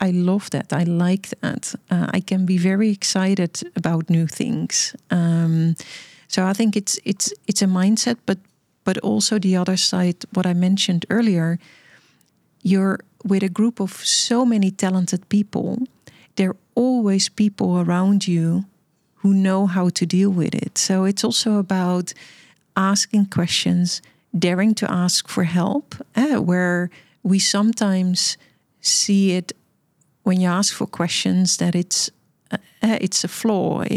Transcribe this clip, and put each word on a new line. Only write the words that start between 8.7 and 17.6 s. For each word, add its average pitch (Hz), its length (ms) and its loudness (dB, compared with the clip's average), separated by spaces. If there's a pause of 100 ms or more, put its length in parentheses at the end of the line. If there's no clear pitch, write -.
but 185 140 -2
also 214 420 0
the 185 160 2
other 185 200 0
side, 180 480 -2 (100)
what 180 120 0
I 180 80 0
mentioned 185 560 0
earlier, 175 480 2 (1040)
you're 190 380 2 (240)
with 196 180 0
a 190 60 -2
group 214 320 0
of 190 120 -2
so - 520 0
many 208 260 2
talented 185 580 -2
people. 202 500 -2 (580)
There 190 140 0
are 185 60 -8 (180)
always 233 540 2
people 202 520 0